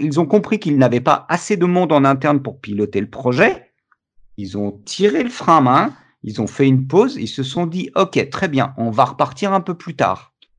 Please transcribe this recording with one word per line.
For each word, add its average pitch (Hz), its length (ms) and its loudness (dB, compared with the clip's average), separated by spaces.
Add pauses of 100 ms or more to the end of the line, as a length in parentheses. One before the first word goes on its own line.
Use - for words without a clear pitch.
ils 147 180 -2
ont 170 80 2
compris 208 320 0
qu'ils 147 180 0
n'avaient 123 220 4
pas 143 300 0
assez 180 260 -2
de 175 100 0
monde 180 280 2
en 143 100 4
interne 139 380 2
pour 131 180 -12
piloter 104 400 -4
le 107 100 -6
projet. 139 600 0 (680)
Ils 98 200 -10
ont 101 280 -6
tiré 208 380 0
le 240 60 -4
frein - 280 2
à 147 40 6
main, 143 320 2 (300)
ils 107 180 -8
ont 101 60 -2
fait - 180 0
une 131 220 2
pause, 202 300 2
ils 113 100 -8
se 135 160 -8
sont 160 240 -4
dit, « 180 280 -6
OK, 180 340 0
très - 180 -4
bien, 131 300 -2
on 117 120 -4
va 110 140 2
repartir 151 500 -2
un 196 60 2
peu 185 160 -6
plus 170 200 -14
tard. » 95 380 -2 (240)